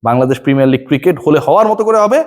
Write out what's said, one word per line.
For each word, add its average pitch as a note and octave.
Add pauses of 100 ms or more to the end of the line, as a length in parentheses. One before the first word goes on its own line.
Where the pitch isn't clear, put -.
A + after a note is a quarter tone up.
বাংলাদেশ B2+
প্রিমিয়ার C3+
লিগ C3
ক্রিকেট D#3 (120)
হলে D3+
হওয়ার F#3+
মতো G#3+
করে A3
হবে G#3+